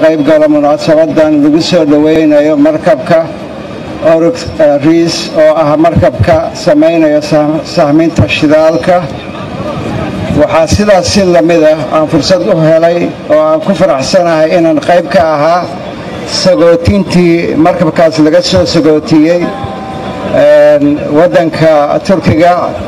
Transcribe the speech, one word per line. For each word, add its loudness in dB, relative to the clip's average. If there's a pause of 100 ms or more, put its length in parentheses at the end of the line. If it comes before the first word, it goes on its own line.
qayb 2
galo 4
munaasabadan 0 (100)
lagu 2
soo 0
dhaweynayo 2
markabka 0 (880)
Oryx, 0 (120)
eh, 2
Reese 0
oo 4
ah 0
markabka 0
sameynaya 2
sah-, 0
sahminta 0
shidaalka. 0 (1400)
Waxaa 0
sidaas 2
si 0
la 2
mid 2
ah 2 (140)
aan 0
fursad 0
u 0
helay 2 (220)
oo 2
aan 0
ku -2
faraxsanahay 0
inaan 0
qayb 0
ka 2 (140)
ahaa 0 (800)
sagootintii 2
markabkaas 0
laga 2
soo 0
sagootiyey, 0 (920)
een, 4 (140)
waddanka 0
Turkiga, 0 (180)